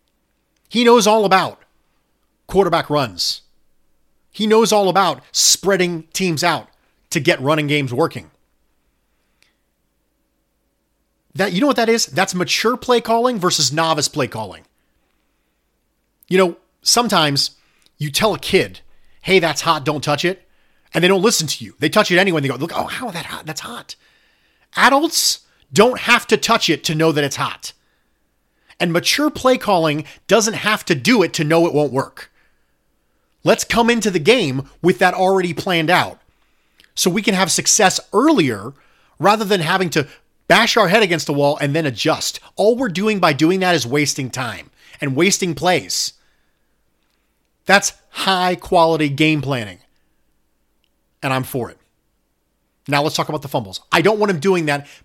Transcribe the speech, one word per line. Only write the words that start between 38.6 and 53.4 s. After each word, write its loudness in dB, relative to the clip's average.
rather 2
than 0
having 0
to 0
bash 2
our 4
head 4
against -2
the -2
wall 2
and -2
then -2
adjust. -4
All 2
we're -2
doing -2
by 4
doing 2
that 2
is -2
wasting -4
time -10
and -4
wasting 0
plays. -2
That's 2
high -2
quality 2
game 0
planning. -6
And -4
I'm -2
for -6
it. -20
Now 0
let's -2
talk -4
about -6